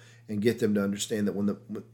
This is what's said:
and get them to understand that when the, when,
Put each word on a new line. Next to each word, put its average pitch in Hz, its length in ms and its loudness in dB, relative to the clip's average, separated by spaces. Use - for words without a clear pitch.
and 104 140 -2
get 113 180 4
them 107 160 2
to 101 80 4
understand 101 440 -2
that 87 60 0
when 101 120 -2
the, 101 120 0
when, 107 140 -8